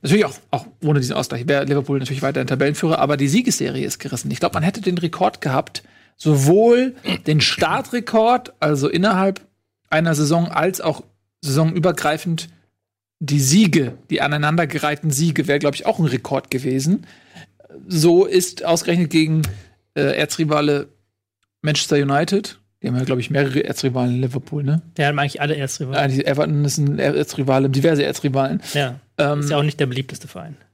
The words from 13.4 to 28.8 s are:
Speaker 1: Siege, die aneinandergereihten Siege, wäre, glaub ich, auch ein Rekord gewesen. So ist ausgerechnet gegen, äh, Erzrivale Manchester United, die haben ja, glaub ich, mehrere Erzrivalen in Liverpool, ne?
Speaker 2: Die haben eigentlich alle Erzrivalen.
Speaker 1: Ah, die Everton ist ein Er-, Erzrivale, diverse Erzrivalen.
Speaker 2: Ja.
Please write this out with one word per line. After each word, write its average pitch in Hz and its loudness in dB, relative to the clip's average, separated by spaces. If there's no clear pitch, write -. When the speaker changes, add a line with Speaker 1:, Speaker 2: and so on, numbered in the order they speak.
Speaker 1:
Siege, 147 4
die - -2
aneinandergereihten 147 -2
Siege, 143 0
wäre, 143 2
glaub 143 0
ich, - -8
auch 220 0
ein 165 2
Rekord 131 -4
gewesen. 135 -2
So 175 4
ist - -2
ausgerechnet 170 2
gegen, 160 2
äh, 147 -2
Erzrivale 147 0
Manchester 151 0
United, 151 0
die - -6
haben 123 -2
ja, 127 -2
glaub 127 0
ich, 117 -6
mehrere 139 0
Erzrivalen 123 -2
in 123 -2
Liverpool, 135 -6
ne? 147 0
Speaker 2:
Die 156 0
haben 143 0
eigentlich 143 -4
alle 147 -2
Erzrivalen. 135 -6
Speaker 1:
Ah, 147 2
die 131 0
Everton 147 0
ist 139 0
ein 143 0
Er-, 139 0
Erzrivale, 135 0
diverse 139 2
Erzrivalen. 139 -2
Speaker 2:
Ja. 135 -2